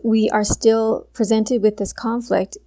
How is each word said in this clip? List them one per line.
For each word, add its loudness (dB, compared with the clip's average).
we 2
are 0
still 0
presented 0
with 4
this -6
conflict, -4